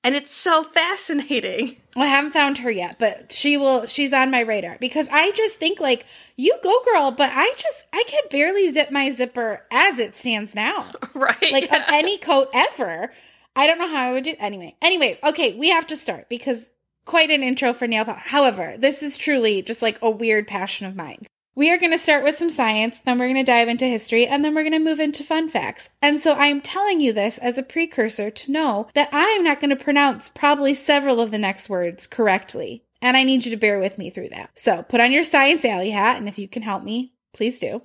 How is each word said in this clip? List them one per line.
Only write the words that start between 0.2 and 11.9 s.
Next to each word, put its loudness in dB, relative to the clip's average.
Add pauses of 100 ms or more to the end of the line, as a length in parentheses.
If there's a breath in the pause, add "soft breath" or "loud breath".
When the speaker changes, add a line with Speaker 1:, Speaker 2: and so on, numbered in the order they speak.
Speaker 1:
so 2
fascinating. -4 (180)
Speaker 2:
Well, 0
I 0
haven't 0
found 2
her -4
yet, -6
but -2
she 0
will, 2
she's -2
on 2
my 2
radar -4
because -2
I 4
just -2
think, -2
like, 0 (300 loud breath)
"You 2
go, 4
girl," 2
but 0
I 2
just, -8
I -2
can 0 (100)
barely 2
zip 0
my 0
zipper -6
as 2
it -6
stands -4
now. -4 (120)
Speaker 1:
<laughs> -14
Right, 2
Speaker 2:
Like, 2
Speaker 1:
yeah. 4
Speaker 2:
of 2
any 2